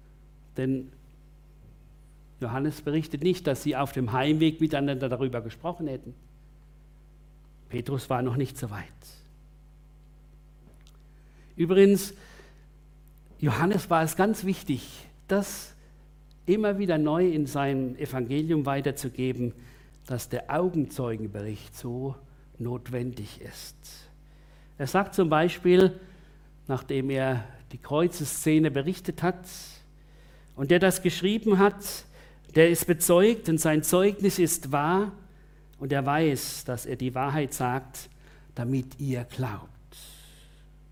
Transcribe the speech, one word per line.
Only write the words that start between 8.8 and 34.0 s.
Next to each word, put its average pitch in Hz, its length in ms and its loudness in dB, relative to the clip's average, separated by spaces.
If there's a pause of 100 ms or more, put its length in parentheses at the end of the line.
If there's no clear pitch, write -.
Übrigens, 190 600 6 (1300)
Johannes 156 480 0
war 165 140 4
es 160 140 -2
ganz 226 260 2
wichtig, - 600 -4 (240)
das - 440 -2 (720)
immer 202 320 2
wieder 180 200 0
neu 156 320 2
in 151 160 0
seinem 135 500 -2
Evangelium 143 680 -2
weiterzugeben, 127 880 -2 (540)
dass 123 200 -6
der - 220 -8
Augenzeugenbericht 117 1300 -4
so 127 380 -8 (420)
notwendig 123 800 -8
ist. - 360 -16 (1040)
Er 139 100 -4
sagt 196 280 0
zum 180 140 4
Beispiel, 180 680 4 (720)
nachdem 135 440 -4
er 131 340 0 (260)
die 123 60 -14
Kreuzesszene 156 920 0
berichtet 151 520 -4
hat, 175 240 -2 (1080)
„Und 139 160 0
der 175 80 8
das 185 220 4
geschrieben 196 580 2
hat, 202 260 4 (720)
der 165 160 8
ist 165 160 0
bezeugt 180 600 4
und 165 120 2
sein 156 240 2
Zeugnis 196 560 2